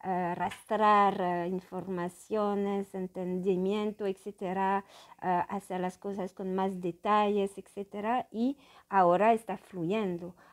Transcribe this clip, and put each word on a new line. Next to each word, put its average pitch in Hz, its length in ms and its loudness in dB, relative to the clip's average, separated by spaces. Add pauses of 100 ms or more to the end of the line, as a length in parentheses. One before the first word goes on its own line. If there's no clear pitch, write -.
eh, - 40 -8
arrastrar, 196 1120 2
eh, 175 260 0
informaciones, 196 1500 -4
entendimiento, 190 1120 -2
etcétera, 190 800 -2 (360)
eh, 180 280 0
hacer 190 320 -6
las 185 160 -4
cosas 196 360 -8
con 190 220 -4
más 190 260 -2
detalles, 202 760 0
etcétera, 202 760 -6
y 247 260 -2 (320)
ahora 190 440 6
está 220 240 -2
fluyendo, 180 800 -4 (180)